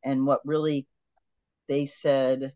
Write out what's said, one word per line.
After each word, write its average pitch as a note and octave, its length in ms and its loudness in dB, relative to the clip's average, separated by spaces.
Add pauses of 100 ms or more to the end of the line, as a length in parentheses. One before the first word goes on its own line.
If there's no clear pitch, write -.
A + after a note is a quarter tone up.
And C3+ 220 0
what C#3 200 2
really D3+ 440 -2 (800)
they C#3+ 160 0
said C3+ 720 0